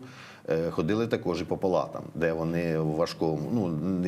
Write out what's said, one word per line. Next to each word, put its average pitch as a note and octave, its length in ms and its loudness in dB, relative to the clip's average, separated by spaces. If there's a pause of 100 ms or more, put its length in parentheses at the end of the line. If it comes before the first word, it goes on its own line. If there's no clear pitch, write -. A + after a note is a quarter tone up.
(480)
е, E2 220 2
ходили G2 360 2
також F#2+ 360 0
і - 20 -4
по - 120 -2
палатам, F2 460 0 (120)
де E2 180 2
вони E2 460 0
в D#2 180 0
важкому, D#2+ 420 0 (140)
ну, G#2 180 2 (380)